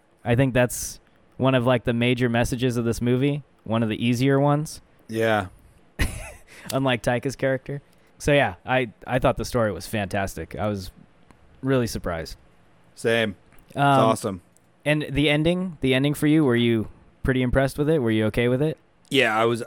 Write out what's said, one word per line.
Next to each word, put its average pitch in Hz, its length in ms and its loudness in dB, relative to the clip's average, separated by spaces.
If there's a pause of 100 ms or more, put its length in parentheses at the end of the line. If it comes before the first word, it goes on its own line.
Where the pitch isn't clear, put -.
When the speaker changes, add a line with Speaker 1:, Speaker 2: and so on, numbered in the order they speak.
(260)
Speaker 1:
I 120 100 2
think 131 180 2
that's - 460 0 (380)
one 131 180 2
of, 120 100 2
like, 123 200 2
the 127 80 0
major 120 340 0
messages 120 480 0
of 120 80 -2
this 113 180 -2
movie, 131 420 0 (200)
one 113 200 -2
of 113 60 0
the 107 160 -4
easier 127 320 2
ones. 147 440 0 (260)
Speaker 2:
Yeah. 110 380 0 (520)
Speaker 1:
<laughs> - 760 -8
Unlike 131 300 0
Taika's 123 340 -2
character. 135 440 -4 (360)
So, - 160 0
yeah, 123 220 2 (100)
I, 127 240 0 (180)
I 139 120 -2
thought 127 180 2
the 123 80 -6
story 113 260 -2
was 85 160 -10
fantastic. 98 720 -6
I 95 100 -4
was 98 240 -6 (720)
really 131 260 0
surprised. 85 480 -8 (600)
Speaker 2:
Same. 113 400 0 (340)
It's - 80 -12
Speaker 1:
Um, 143 60 2
Speaker 2:
awesome. 113 580 2 (440)
Speaker 1:
And 151 240 0
the 143 200 0
ending, 170 520 0
the 131 120 2
ending 139 200 2
for 151 140 0
you, 156 160 4
were 120 120 4
you 117 340 2 (340)
pretty 131 180 0
impressed 127 360 0
with 147 120 0
it? 160 100 2
Were 113 120 0
you 110 140 2
okay 120 240 0
with 127 120 0
it? 156 160 -2 (320)
Speaker 2:
Yeah, 120 280 2
I 113 80 4
was, 117 220 0